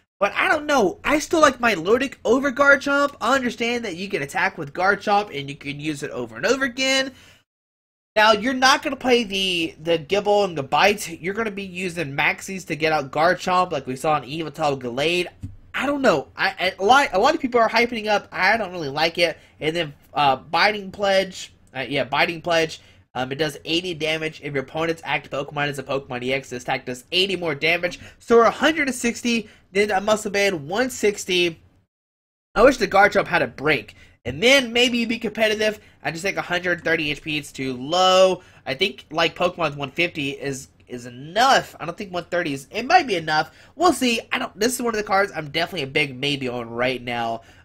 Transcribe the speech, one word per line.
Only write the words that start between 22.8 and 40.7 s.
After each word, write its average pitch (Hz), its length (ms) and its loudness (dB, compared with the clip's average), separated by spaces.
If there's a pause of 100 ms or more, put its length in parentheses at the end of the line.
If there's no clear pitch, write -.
Um, 127 160 -4
it 139 80 -6
does 151 260 -2
eighty 170 300 -4
damage. 156 480 -4
If 147 120 -10
your 135 80 -2
opponent's 165 420 -6
active 143 280 -4
Pokemon 143 360 -4
is 139 100 -6
a 127 40 -8
Pokemon 131 400 -6
E 127 100 -2
X, 135 180 -4
this 123 120 -10
attack 131 240 -6
does 127 260 -10
eighty 185 240 0
more 170 180 -4
damage. 165 460 -2 (180)
So - 180 2
we're 233 80 8
a 208 60 6
hundred 302 380 0
and 247 80 -6
sixty, 233 520 -2 (220)
then 208 200 2
a 190 100 2
Muscle 208 320 0
Man, 190 340 0
one 226 240 -2
sixty. 180 720 -2 (920)
I 202 80 4
wish 262 160 6
the 185 100 0
Garchomp 196 380 4
had 165 160 0
a 127 40 0
break. 131 500 -4 (280)
And 135 180 -6
then 254 300 4
maybe 240 260 2
you'd 226 100 -2
be 226 100 -4
competitive. 214 640 -2 (220)
I 143 80 -4
just 160 120 -10
think 190 140 -4
a 160 60 -4
hundred 175 420 -2
thirty 160 260 0
H 143 120 -8
P 151 160 -6
is 147 140 -10
too 131 240 -4
low. 185 680 4 (220)
I 135 100 -4
think, - 360 -4
like, 160 240 0
Pokemon's 170 400 -2
one 139 160 -6
fifty 165 400 -2
is, 135 380 -8 (180)